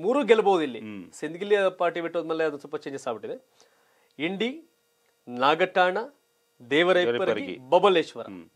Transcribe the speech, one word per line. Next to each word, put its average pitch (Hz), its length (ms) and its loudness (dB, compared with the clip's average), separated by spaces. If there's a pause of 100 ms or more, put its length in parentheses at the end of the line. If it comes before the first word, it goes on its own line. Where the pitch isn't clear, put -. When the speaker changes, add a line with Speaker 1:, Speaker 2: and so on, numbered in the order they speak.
Speaker 1:
ಮೂರು 269 220 0
ಗೆಲ್ಬೋದು 190 380 4
ಇಲ್ಲಿ. 127 180 -6
Speaker 2:
ಹ್ಮ್. 104 320 -14
Speaker 1:
ಸಿಂದಗಿಲಿ 175 440 -2 (220)
ಪಾರ್ಟಿ 170 220 0
ಬಿಟ್ಟೋದ್ಮೇಲೆ 160 440 -4
ಅದು 147 140 -4
ಸ್ವಲ್ಪ 147 180 -12
ಚೇಂಜಸ್ 135 320 -10
ಆಗ್ಬಿಟ್ಟಿದೆ. 113 280 -8 (840)
ಇಂಡಿ, 190 320 -4 (760)
ನಾಗಠಾಣ, 180 720 2 (720)
ದೇವರಹಿಪ್ಪರಗಿ, - 0 -
Speaker 2:
ದೇವರಹಿಪ್ಪರಗಿ. 120 840 2 (140)
Speaker 1:
ಬಬಲೇಶ್ವರ 170 560 4
Speaker 2:
ಹ್ಮ್. 95 180 -16 (120)